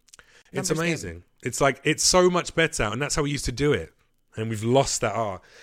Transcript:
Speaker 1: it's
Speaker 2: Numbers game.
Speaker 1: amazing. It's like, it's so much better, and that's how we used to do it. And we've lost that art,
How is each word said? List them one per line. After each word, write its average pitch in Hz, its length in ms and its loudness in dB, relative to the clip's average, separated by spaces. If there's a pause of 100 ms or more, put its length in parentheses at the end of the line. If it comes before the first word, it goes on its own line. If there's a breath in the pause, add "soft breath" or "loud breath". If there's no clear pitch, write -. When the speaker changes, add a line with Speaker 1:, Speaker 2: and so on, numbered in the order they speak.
(520 soft breath)
Speaker 1:
it's 185 180 -4
Speaker 2:
Numbers - 0 -
game. 156 100 -2
Speaker 1:
amazing. 110 440 -4 (200)
It's 127 180 -4
like, 135 220 2
it's 151 200 0
so 180 280 6
much 170 240 -2
better, 156 280 0
and 107 160 -2
that's 143 140 -4
how 160 100 0
we 143 60 -2
used 143 160 -4
to 143 60 -2
do 139 220 0
it. 82 200 -4 (440)
And 110 120 -4
we've 110 140 -6
lost 127 380 2
that 107 120 -2
art, 104 280 -4 (220 loud breath)